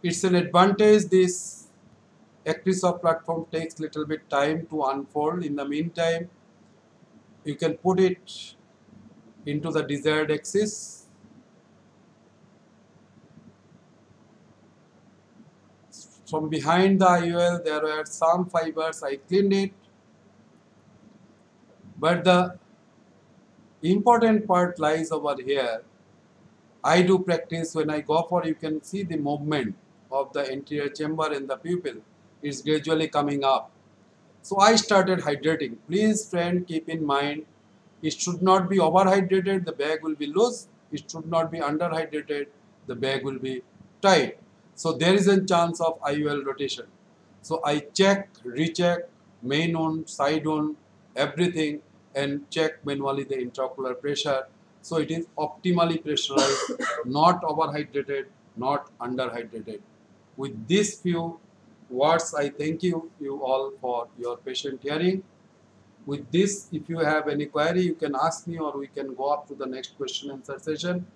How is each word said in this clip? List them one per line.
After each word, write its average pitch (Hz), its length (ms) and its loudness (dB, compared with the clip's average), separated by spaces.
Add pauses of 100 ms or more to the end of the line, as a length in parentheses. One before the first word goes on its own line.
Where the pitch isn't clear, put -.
It's 175 200 -2
an 180 120 4
advantage 196 680 6
this - 600 2 (800)
Actisoft 180 560 0
platform 165 500 -2
takes 160 280 -6
little 151 260 -6
bit 156 240 -8
time 151 420 0
to 156 120 -2
unfold. 147 600 -2
In 143 120 -4
the 143 100 -6
meantime, 165 640 -2 (1120)
you 147 120 -6
can 160 200 -2
put 185 240 0
it - 560 0 (920)
into 151 260 -4
the 156 120 2
desired 151 480 0
axis. - 760 -2 (4000)
From 156 220 -4
behind 175 520 4
the 185 60 8
I 170 240 6
O 170 60 0
L, 175 260 2
there 151 180 -2
were 156 240 -2
some 175 400 2
fibers, 160 580 -2
I 139 140 -4
cleaned 196 360 2
it. 196 180 0 (2250)
But 165 240 2
the 180 340 4 (1300)
important 214 640 4
part 180 320 2
lies 160 320 0
over 147 280 -2
here. 127 440 -2 (1000)
I 170 200 6
do 185 160 4
practice 165 560 -4
when 156 160 0
I 151 100 -2
go 156 220 0
for, 175 220 0
you 156 100 -2
can 156 260 -6
see 202 220 -8
the 160 140 -6
movement, 143 580 -2 (360)
of 135 220 -4
the 139 180 -4
anterior 143 380 -6
chamber 156 420 -4
and 139 180 -6
the 131 80 -4
pupil 170 380 -4 (460)
is 143 200 -6
gradually 156 460 0
coming 143 360 0
up. 135 280 2 (720)
So 196 180 -4
I 220 160 8
started 190 440 4
hydrating. 147 580 -2 (100)
Please, 208 400 2
friend, 175 380 0
keep 160 240 -6
in 160 160 -4
mind, 147 400 -2 (560)
it 156 120 -2
should 175 280 -4
not 185 280 4
be 196 80 2
overhydrated, 185 880 4
the 160 60 -6
bag 156 300 -2
will 156 140 -4
be 147 120 -6
loose. 220 400 0 (240)
It 147 180 -10
should 160 180 -10
not 165 240 0
be 170 80 -8
underhydrated, 151 880 -4 (400)
the 123 80 -8
bag 131 280 -2
will 135 160 -6
be 131 220 -6 (400)
tight. 175 380 4 (360)
So 165 180 -2
there 175 200 4
is 196 140 4
a 196 180 6
chance 170 340 2
of 165 240 0
I 143 80 -2
U 151 180 -2
L 143 140 -4
rotation. 135 420 -6 (560)
So 160 220 -4
I 147 160 0 (140)
check, 196 360 4 (140)
recheck, 165 560 -2 (420)
main 160 360 0
wound, 160 320 -2
side 147 360 0
wound, 151 300 -2 (400)
everything, 151 640 -2 (340)
and 143 340 -4
check 156 360 -2
manually 139 380 -2
the 135 120 -6
intraocular 127 640 -6
pressure. 139 480 -4 (340)
So 165 160 -4
it 151 140 -2
is 165 160 -4 (100)
optimally 170 640 0
pressurized, 139 680 0 (160)
<coughs> - 180 -6
not 160 380 2
overhydrated, 143 840 -4 (320)
not 135 420 -4
underhydrated. 117 800 -8 (580)
With 131 300 -10
these 202 320 2
few 170 400 -4 (500)
words, 151 440 2
I 143 160 -2
thank 156 340 -4
you, 170 360 -2
you 139 240 -8
all 135 280 -2 (100)
for 120 260 -4 (100)
your 120 200 -6
patient 131 440 -8
hearing. 170 420 -2 (840)
With - 260 -8
this, 190 400 0
if 160 180 -10
you 165 100 -6
have 151 280 2
any 147 180 -2
query, 165 360 0
you 175 120 0
can 143 220 -4
ask 165 320 -2
me 170 100 -8
or 151 200 -6
we 139 100 -8
can 135 260 -8
go 131 160 -4
up 147 200 -2
to 139 60 -12
the 135 120 -8
next 131 300 -12
question 139 340 -8
answer 135 260 -12
session. 175 480 -4 (100)